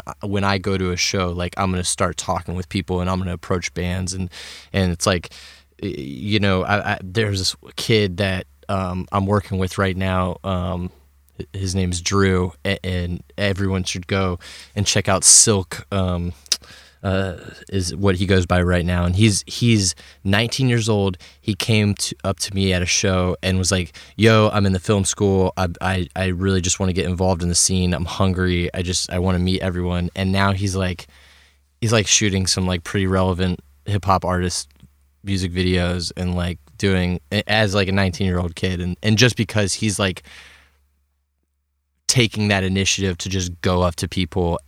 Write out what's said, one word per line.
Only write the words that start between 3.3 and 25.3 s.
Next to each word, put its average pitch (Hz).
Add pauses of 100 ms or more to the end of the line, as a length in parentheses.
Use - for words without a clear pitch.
approach 87
bands," 90
and, 92 (420)
and 92
it's 87
like, 90 (500)
y-, 101
you 69
know, 98
I, 101
I, 98
there's 98
this - (200)
kid 104
that, 95 (240)
um, 92
I'm 98
working 101
with 92
right 95
now, 92
um, 90 (480)
h-, -
his 95
name's 90
Drew, 92 (100)
a-, 98
and 87 (140)
everyone 95
should 90
go 95 (380)
and 101
check -
out 95
Silk, -
um, 90 (680)
uh, 95 (320)
is 92
what 98
he 92
goes 92
by 90
right 87
now. 87
And 90
he's, 104
he's 107 (280)
nineteen 117
years 117
old. 98 (240)
He 107
came 104
to, -
up 95
to -
me 98
at 90
a -
show 90
and 92
was 92
like, 92 (240)
"Yo, 107
I'm 101
in 95
the 92
film 101
school. 95